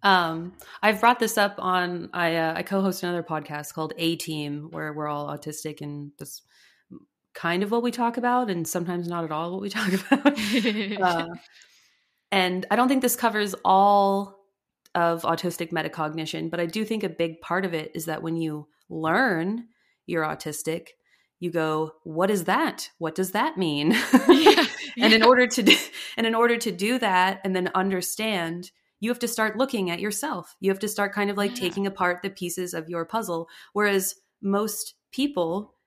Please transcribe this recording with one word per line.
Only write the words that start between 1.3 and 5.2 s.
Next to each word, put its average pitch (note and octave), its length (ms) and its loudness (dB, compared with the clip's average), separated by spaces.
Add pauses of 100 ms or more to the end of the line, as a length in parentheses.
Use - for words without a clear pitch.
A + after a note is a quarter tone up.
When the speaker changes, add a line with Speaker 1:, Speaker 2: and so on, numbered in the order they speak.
Speaker 1:
up G3+ 200 2
on, F3+ 540 -2
I, E3+ 220 0
uh, D#3+ 220 0
I F3+ 80 -4
co-host F#3+ 400 0
another F3 180 -2
podcast D3+ 500 -8
called D#3 260 -6
A E3 180 0
Team, D3 560 -6
where D#3 200 -8
we're D3+ 140 -6
all D3 220 -6